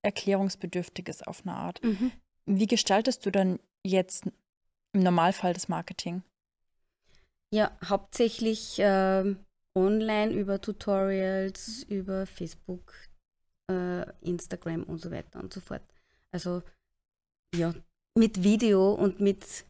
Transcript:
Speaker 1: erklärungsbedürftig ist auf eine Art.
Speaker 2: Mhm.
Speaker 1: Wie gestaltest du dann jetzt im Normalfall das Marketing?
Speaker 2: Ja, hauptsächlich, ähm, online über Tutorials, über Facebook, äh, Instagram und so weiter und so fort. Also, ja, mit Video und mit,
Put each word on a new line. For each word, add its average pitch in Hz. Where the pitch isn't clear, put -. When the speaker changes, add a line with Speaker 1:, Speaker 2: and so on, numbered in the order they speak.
Speaker 1:
erklärungsbedürftig 190
ist -
auf -
eine 175
Art. -
Speaker 2:
Mhm. 226
Speaker 1:
Wie 202
gestaltest 220
du 196
dann 190
jetzt 185
im 196
Normalfall 175
das 180
Marketing? 175
Speaker 2:
Ja, 214
hauptsächlich, 220
ähm, 190
online 214
über 196
Tutorials, 196
über 190
Facebook, -
äh, 180
Instagram 170
und -
so 170
weiter -
und 185
so 190
fort. -
Also, 180
ja, 170
mit 220
Video 202
und 196
mit, -